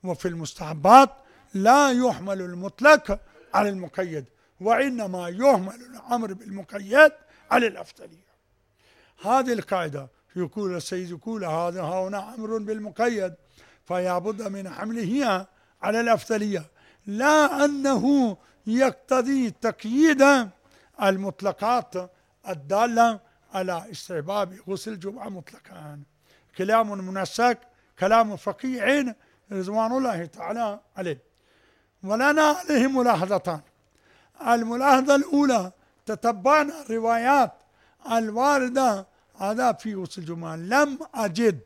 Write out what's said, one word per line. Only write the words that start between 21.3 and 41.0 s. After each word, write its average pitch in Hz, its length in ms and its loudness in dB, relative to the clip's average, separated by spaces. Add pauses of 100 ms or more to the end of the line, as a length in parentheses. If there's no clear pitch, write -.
الدالة 214 680 0 (340)
على 185 380 -6
استحباب 185 680 -6 (100)
غسل 196 220 -8
الجمعة 202 380 -12
مطلقًا." 151 720 -18 (540)
كلام 202 500 0
منسق، 220 500 -2 (420)
كلام 214 360 2
فقيه 247 800 -2 (360)
رضوان 208 400 -2
الله 233 340 -4
تعالى 208 540 -8 (180)
عليه. 165 240 -8 (800)
ولنا 269 400 2
عليه 302 440 2
ملاحظتان. 196 760 0 (800)
الملاحظة 262 760 4
الأولى، 277 560 2 (340)
تتبعنا 269 760 0
الروايات 233 720 0 (580)
الواردة 240 960 0 (320)
هذا 220 320 0
في 214 240 -6
غسل 185 260 -10
الجمعة، 165 340 -10
لم 262 440 0 (160)